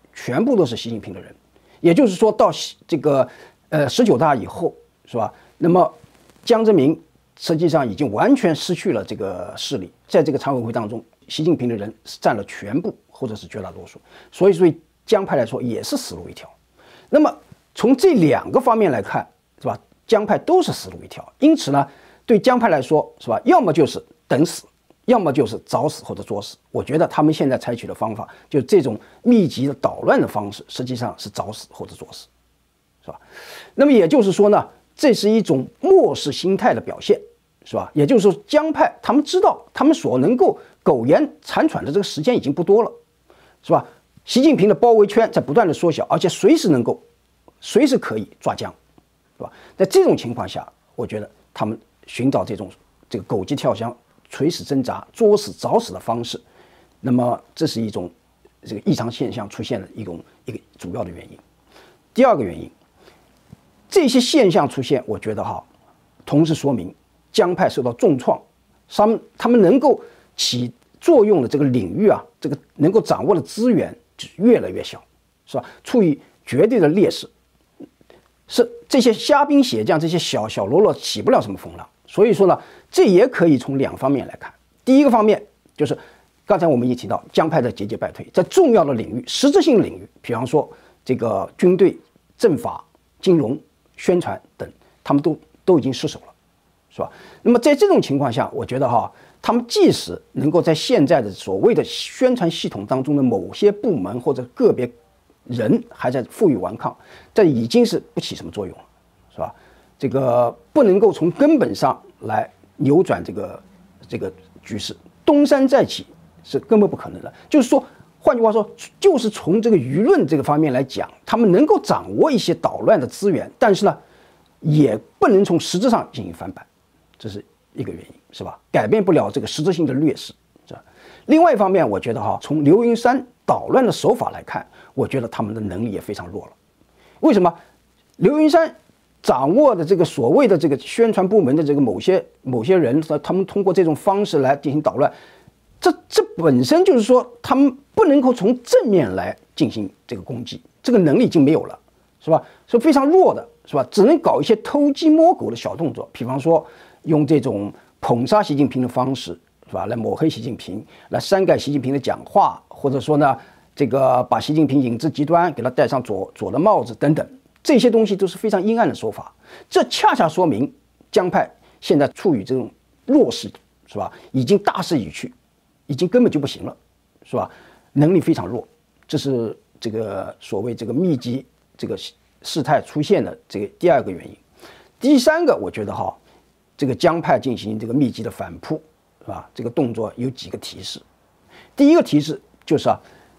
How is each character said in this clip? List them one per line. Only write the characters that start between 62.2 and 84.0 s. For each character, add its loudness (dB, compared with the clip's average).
二 4
个 -4
原 -8
因， -16
这 2
些 2
现 2
象 2
出 -8
现， -2
我 -8
觉 -8
得 -8
哈， -10
同 2
时 0
说 -4
明 -8
江 0
派 0
受 -6
到 -4
重 2
创， -4
他 0
们， 0
他 -4
们 6
能 6
够 2
起 -4
作 6
用 4
的 -2
这 -2
个 2
领 -2
域 2
啊， 0
这 -6
个 -6
能 2
够 4
掌 -4
握 2
的 -2
资 -2
源 0
就 -18
越 4
来 -6
越 -10
小， -16
是 -8
吧？ -8
处 2
于 2
绝 2
对 2
的 4
劣 2
势。 -12
是 0
这 4
些 6
虾 2
兵 4
蟹 -2
将， 2
这 -2
些 0
小 -4
小 -4
喽 2
啰 4
起 -8
不 0
了 4
什 -8
么 -10
风 -18
浪。 -20
所 2
以 4
说 2
呢， 4
这 4
也 6
可 0
以 4
从 -6
两 -4
方 -4